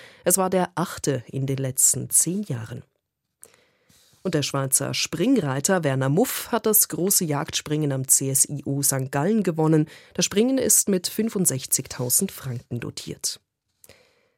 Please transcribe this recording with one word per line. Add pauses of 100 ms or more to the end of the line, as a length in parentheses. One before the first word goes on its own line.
(240)
Es
war
der
achte
in
den
letzten
zehn
Jahren. (1400)
Und
der
Schweizer
Springreiter
Werner
Muff
hat
das
große
Jagdspringen
am
C
S
I
O
Sankt
Gallen
gewonnen. (280)
Das
Springen
ist
mit
fünfundsechzigtausend
Franken
dotiert. (1000)